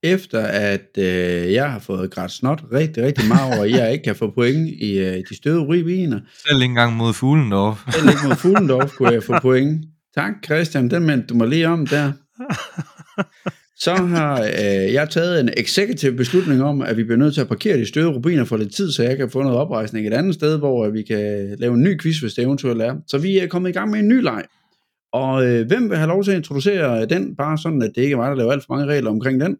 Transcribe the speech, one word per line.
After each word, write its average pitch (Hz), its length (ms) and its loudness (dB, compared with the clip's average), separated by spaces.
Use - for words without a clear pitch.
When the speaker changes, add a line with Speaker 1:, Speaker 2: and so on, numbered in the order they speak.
Speaker 1:
efter 175 380 -2
at, 104 480 -2
øh, 90 540 0
jeg 135 200 0
har 110 60 -8
fået 95 320 -6
grædt 92 220 -8
snot 151 400 -2
rigtig, 156 320 -2
rigtig 131 240 0
meget 127 260 2
over, 104 100 0
at 107 60 2
jeg 123 220 2
ikke 151 120 -6
kan 107 120 -2
få 110 140 -4
point 135 380 0
i, 101 300 -4
øh, 92 180 -2
de - 80 -14
støde 156 320 0
ribiner. 170 520 0
Speaker 2:
Selv 143 140 4
ikke - 20 4
engang 120 320 2
mod 113 160 0
Fuglendorf. 107 760 2
Speaker 1:
Selv 160 180 4
ikke 143 200 4
mod - 80 2
Fuglendorf 147 600 2
kunne 120 160 2
jeg 113 100 2
få 123 200 -2
point. 139 420 2
Tak, 190 180 -4
Christian, 151 460 0
den 170 160 2
mand, 139 220 2
du 117 60 -6
må 117 100 4
lige 160 240 2
om 165 180 0
der. 143 260 0
Så 170 140 0
har, 165 480 0
øh, 101 500 0
jeg 147 180 0
taget 170 300 0
en 117 160 2
executive 147 600 -2
beslutning 135 460 2
om, 143 200 0
at 110 140 -2
vi 113 80 0
bliver 117 140 0
nødt 143 160 4
til 147 60 0
at 127 80 -2
parkere 202 300 0
de 113 100 -2
støde 160 200 0
rubiner 143 360 0
for 113 120 -4
lidt 107 180 -4
tid, 185 180 -2
så 123 100 -2
jeg 127 140 0
kan 131 140 -4
få 131 120 -2
noget 127 160 2
oprejsning 113 480 -4
et 104 60 -2
andet 160 220 0
sted, 156 240 0
hvor, 127 280 0
øh, 104 80 -2
vi 110 80 -4
kan 104 560 -4
lave 120 160 0
en 120 80 4
ny 175 200 2
quiz, 160 180 -2
hvis 117 140 -6
det 120 100 -2
eventuelt 123 380 -2
er. 123 120 -2
Så 139 100 -2
vi 190 200 2
er 180 80 0
kommet 180 240 -2
i - 20 -6
gang 202 180 -4
med 214 80 -2
en 208 100 4
ny 254 140 6
leg. 113 220 -2
Og, 131 340 2
øh, 117 200 2
hvem 214 240 0
vil 175 80 0
have 156 100 2
lov 190 160 0
til 196 60 0
at 196 60 2
introducere 139 680 0
den, 180 300 -2
bare 151 220 -2
sådan, 156 240 -2
at 113 120 -2
det 120 80 0
ikke 143 100 2
er 135 40 0
mig, 123 140 -2
der 139 60 -4
laver 120 160 0
alt 143 140 -2
for 127 80 -6
mange 143 180 -2
regler 127 180 0
omkring 127 300 0
den? 175 200 -2